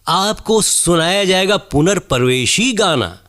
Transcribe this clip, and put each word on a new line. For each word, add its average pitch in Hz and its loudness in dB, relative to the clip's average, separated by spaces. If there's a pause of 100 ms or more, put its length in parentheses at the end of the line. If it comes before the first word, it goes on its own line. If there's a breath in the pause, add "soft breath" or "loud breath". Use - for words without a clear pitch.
आपको 202 0
सुनाया 175 0
जाएगा 190 0
पुनर्प्रवेशी 139 0
गाना, 151 -2